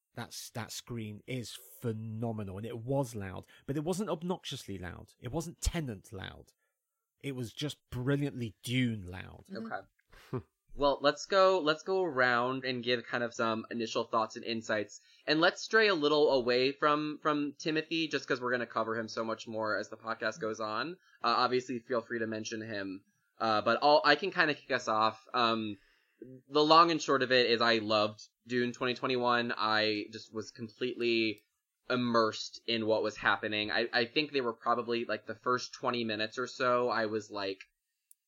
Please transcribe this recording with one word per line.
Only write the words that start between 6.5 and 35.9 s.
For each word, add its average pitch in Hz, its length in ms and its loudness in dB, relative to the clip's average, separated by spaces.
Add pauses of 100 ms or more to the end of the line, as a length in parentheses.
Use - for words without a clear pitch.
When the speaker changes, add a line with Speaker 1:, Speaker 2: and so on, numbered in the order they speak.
Speaker 1:
It 139 140 -8
was 120 180 -8
just - 240 -8 (140)
brilliantly 127 720 -2
Dune 120 460 0
loud. 92 400 -14
Speaker 2:
Mm-hmm. 226 180 -10
Speaker 3:
Okay. - 800 -10
<laughs> - 80 -20 (260)
Well, 139 220 2
let's 147 240 2
go, 190 340 6
let's 151 220 2
go 190 220 0
around 127 600 2
and 127 200 -4
give 120 240 2
kind 123 160 -2
of 113 100 -4
some 113 380 0
initial 113 320 -2
thoughts 110 320 0
and 117 100 -10
insights. 110 560 -4 (240)
And 151 160 4
let's 185 220 4
stray 220 240 4
a 196 80 4
little 147 360 6
away 127 400 4
from, 151 520 0
from 147 340 0
Timothy, 156 500 -2
just 143 200 -4
'cause 135 120 0
we're 123 120 -2
gonna 120 160 0
cover 110 280 -2
him 113 120 -4
so 113 160 -6
much 110 240 -6
more 110 280 -2
as 104 140 -4
the 110 80 -14
podcast 113 420 -6
goes 110 200 -4
on. 113 320 -4 (320)
Uh, 117 120 2
obviously, 123 440 0
feel 117 220 -2
free 117 180 -6
to 110 80 -2
mention 110 340 -6
him. 101 400 -8 (380)
Uh, 107 240 2
but 117 180 4
I'll, 147 240 8
I 147 80 8
can 180 160 0
kinda 160 240 2
kick - 160 -10
us 127 180 0
off. 110 320 2 (140)
Um, 113 460 0 (720)
the 151 120 4
long 160 280 8
and 151 100 0
short 135 220 2
of 123 80 0
it 123 180 6
is 117 100 4
I 117 200 4
loved 107 420 0 (240)
Dune 120 260 -2
twenty 123 220 -2
twenty-one. 120 640 0
I 107 540 0
just 107 200 -14
was 107 200 -10
completely 113 880 -2 (480)
immersed 117 800 0
in 113 180 -2
what 107 180 2
was 107 140 -4
happening. 107 540 0
I, 113 220 0
I 120 120 2
think 151 260 -4
they 139 100 0
were 117 120 -2
probably, 117 520 -2
like, 110 200 -6
the 110 100 -10
first 123 380 -2
twenty 123 300 -2